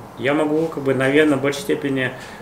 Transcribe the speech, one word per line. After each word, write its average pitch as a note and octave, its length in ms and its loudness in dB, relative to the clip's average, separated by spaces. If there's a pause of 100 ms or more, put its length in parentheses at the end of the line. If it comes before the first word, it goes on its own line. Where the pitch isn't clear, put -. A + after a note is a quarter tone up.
(180)
Я C3 160 0
могу, D#3 320 2
как D3+ 160 -6
бы, C3+ 100 2
наверное, C#3 460 4
в B2+ 40 -6
большей C#3+ 200 -2
степени C3+ 480 -2 (320)